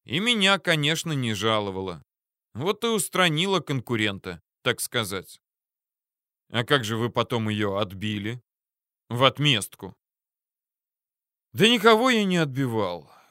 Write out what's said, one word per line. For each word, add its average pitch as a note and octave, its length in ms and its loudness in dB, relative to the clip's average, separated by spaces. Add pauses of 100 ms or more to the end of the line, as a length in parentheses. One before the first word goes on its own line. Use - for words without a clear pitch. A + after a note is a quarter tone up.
И C3+ 140 -4
меня, G3 400 2
конечно, D#3 540 0
не B2 200 -2
жаловала. F#2+ 680 -2 (500)
Вот E3+ 300 -4
и A#3 40 -2
устранила F3+ 760 0
конкурента, G#2+ 800 -4 (200)
так A#2+ 200 -2
сказать. G2 580 -6 (1120)
А A#2 120 -2
как C3+ 200 4
же A2 140 -2
вы A#2 120 -2
потом A2+ 400 -2
её G#2 280 -2
отбили? G#2 640 -6 (680)
В A#2+ 140 0
отместку. B2+ 720 0 (1600)
Да D3+ 140 4
никого A3+ 420 6
я A3 160 2
не F#3 120 2
отбивал. A#2 760 -2 (180)